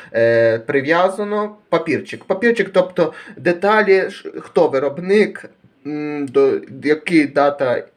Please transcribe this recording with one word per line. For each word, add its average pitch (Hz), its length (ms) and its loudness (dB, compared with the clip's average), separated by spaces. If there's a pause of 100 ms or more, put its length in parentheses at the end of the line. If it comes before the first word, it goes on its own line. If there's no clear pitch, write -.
(140)
Е, 117 440 4
прив'язано, 185 1000 -2 (120)
папірчик. 139 560 -4
Папірчик, 202 480 0
тобто 180 400 0 (240)
деталі, 190 760 2
ш-, - 200 -14 (100)
хто - 280 2
виробник, 175 840 -2 (360)
м, 147 400 -6
до, 135 340 2 (240)
який 151 420 2
дата 139 560 0 (140)